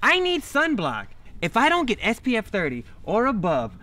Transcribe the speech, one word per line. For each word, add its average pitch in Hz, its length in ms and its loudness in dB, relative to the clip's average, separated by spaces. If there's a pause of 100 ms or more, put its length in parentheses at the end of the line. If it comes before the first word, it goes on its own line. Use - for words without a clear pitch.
I 311 160 6
need 359 220 2
sunblock. 185 640 0 (340)
If 170 140 -2
I 254 140 4
don't 339 160 2
get 240 160 0
S 214 180 0
P 247 160 0
F 220 120 -2
thirty 135 380 -2 (180)
or 214 240 0
above 165 560 0